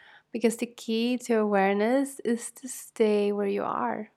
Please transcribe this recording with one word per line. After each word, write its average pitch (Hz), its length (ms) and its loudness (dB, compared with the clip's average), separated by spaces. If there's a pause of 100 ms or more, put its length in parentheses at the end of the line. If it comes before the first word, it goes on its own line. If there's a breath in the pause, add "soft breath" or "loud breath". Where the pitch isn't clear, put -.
(320 loud breath)
Because 226 240 2
the 240 100 -4
key 233 580 -2
to 226 140 2
awareness 208 880 2
is 233 240 -2
to - 180 -16
stay 208 640 0
where 202 140 -2
you 202 160 -2
are 220 540 -4